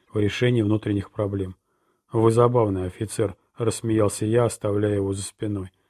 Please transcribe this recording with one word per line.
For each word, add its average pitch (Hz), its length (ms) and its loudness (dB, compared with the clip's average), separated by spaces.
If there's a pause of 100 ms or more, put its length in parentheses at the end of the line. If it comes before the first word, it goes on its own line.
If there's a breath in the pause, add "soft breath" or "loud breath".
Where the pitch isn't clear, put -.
(140)
в 107 60 -2
решении 117 420 2
внутренних 104 480 0
проблем». 98 460 -4 (560)
«Вы 113 180 4
забавный 113 560 2
офицер», 101 500 -4 (220)
рассмеялся 110 720 0
я, 117 180 2
оставляя 104 500 -2
его 98 180 -2
за 98 100 -6
спиной. 101 480 -8 (180)